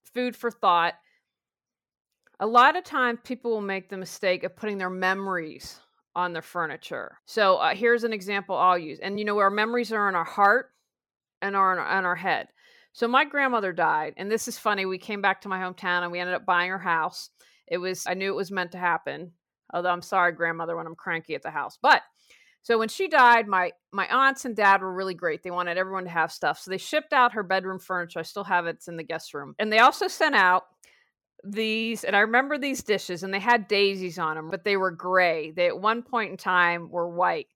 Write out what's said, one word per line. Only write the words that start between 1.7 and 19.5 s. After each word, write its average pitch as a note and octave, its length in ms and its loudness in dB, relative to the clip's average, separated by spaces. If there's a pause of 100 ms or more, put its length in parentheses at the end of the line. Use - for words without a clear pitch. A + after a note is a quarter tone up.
a G3 60 0
lot B3 300 6
of F4+ 80 -4
times A#3+ 380 -2
people A#3+ 300 -6
will G#3+ 80 0
make F#3+ 280 -6
the G3+ 80 -10
mistake F#3 460 -2
of F3+ 140 -8
putting G#3 220 -6
their F#3 120 -4
memories F#3 880 -6 (360)
on F3 160 -2
their D#3+ 100 -8
furniture. D#3 840 -8
So, F#3+ 300 4
uh, - 180 2
here's A#3 300 2
an A3+ 80 -4
example G3 440 -6
I'll F3+ 220 4
use. D#3 200 -10
And, G3+ 200 -6
you G#3 60 -4
know, G#3 140 -2
our G3 120 4
memories A3 420 -2
are G#3 160 2
in F#3 60 0
our E3+ 100 0
heart G#3 460 4 (720)
and G3+ 140 -4
are F#3+ 180 4
in, F3+ 60 0
in F#3 260 -2
our F3+ 120 0
head. E3 320 -2 (440)
So - 140 -2
my C4 180 4
grandmother C4 480 0
died, D#3 440 0
and G3 140 -10
this A3 180 -2
is A3+ 100 -12
funny. G3 280 -2
We F#3+ 120 -6
came G3+ 240 -8
back G3 200 0
to G3+ 60 -14
my F#3+ 100 -4
hometown, F3+ 440 -4
and F3 80 -6
we F3 80 -8
ended F3+ 160 -4
up - 120 -6
buying F3+ 240 2
her F#3+ 80 -4
house. E3+ 520 -4 (360)
It F3+ 120 -4
was, F3+ 280 -6
I F3+ 80 -2
knew F#3+ 180 -4
it - 40 -4
was F3+ 140 -4
meant F3+ 220 -6
to F#3 60 -14
happen, E3+ 540 -4 (420)